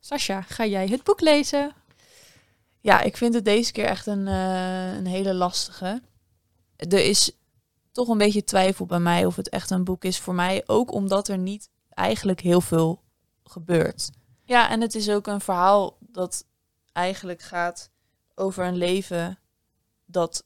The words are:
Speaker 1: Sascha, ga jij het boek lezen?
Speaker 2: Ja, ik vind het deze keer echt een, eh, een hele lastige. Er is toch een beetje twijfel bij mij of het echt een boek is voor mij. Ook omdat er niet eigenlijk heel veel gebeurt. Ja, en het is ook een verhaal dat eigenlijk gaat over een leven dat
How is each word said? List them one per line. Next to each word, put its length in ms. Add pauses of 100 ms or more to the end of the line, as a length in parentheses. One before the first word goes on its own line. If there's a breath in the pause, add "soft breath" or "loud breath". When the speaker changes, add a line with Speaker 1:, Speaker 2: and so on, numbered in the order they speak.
Speaker 1:
Sascha, 420
ga 240
jij 200
het 180
boek 160
lezen? 520 (1080 soft breath)
Speaker 2:
Ja, 200
ik 160
vind 180
het 100
deze 280
keer 120
echt 220
een, 220
eh, 680
een 100
hele 280
lastige. 680 (760)
Er 280
is 260 (640)
toch 160
een 100
beetje 260
twijfel 420
bij 120
mij 280
of 100
het 120
echt 220
een 140
boek 200
is 140
voor 160
mij. 320
Ook 260
omdat 360
er 100
niet 300 (220)
eigenlijk 500
heel 200
veel 420 (420)
gebeurt. 680 (320)
Ja, 280
en 100
het 140
is 160
ook 160
een 140
verhaal 600
dat 440 (480)
eigenlijk 500
gaat 480 (440)
over 320
een 100
leven 640 (680)
dat 400